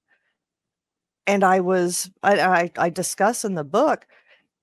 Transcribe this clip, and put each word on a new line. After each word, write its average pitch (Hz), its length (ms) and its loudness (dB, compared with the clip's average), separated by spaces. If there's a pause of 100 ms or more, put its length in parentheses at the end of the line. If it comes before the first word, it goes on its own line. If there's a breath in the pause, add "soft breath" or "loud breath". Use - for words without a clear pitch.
(1300)
And 196 160 0
I 190 160 4
was, 180 500 -2 (140)
I, 202 160 2
I, 175 380 2
I 170 120 0
discuss 196 560 -2
in 190 100 -6
the 156 80 -4
book, 220 440 -2 (560 soft breath)